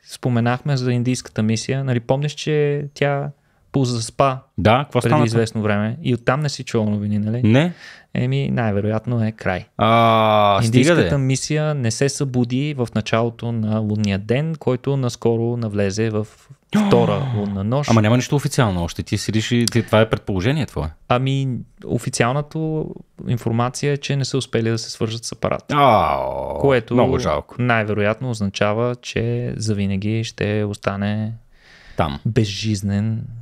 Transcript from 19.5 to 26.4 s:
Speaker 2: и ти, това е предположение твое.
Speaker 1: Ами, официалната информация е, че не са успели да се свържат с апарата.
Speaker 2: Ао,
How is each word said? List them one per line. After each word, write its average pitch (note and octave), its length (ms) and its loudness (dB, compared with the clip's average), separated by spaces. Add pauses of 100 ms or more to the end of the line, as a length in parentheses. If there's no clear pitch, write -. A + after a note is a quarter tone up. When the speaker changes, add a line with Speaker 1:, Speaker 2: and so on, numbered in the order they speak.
Speaker 2:
и A#2+ 140 2
ти, A2+ 160 0
това G#2+ 180 4
е A2 100 4
предположение G#2+ 560 -2
твое. - 200 -6 (220)
Speaker 1:
Ами, C3+ 400 0 (380)
официалната B2+ 720 -2 (720)
информация A#2+ 640 -2
е, C#3+ 40 0
че C#3+ 200 -4
не C#3 80 0
са - 140 -4
успели A2+ 320 -2
да A2+ 80 -2
се - 120 -10
свържат A2+ 340 -6
с - 80 -8
апарата. - 440 -4
Speaker 2:
Ао, C#2 840 2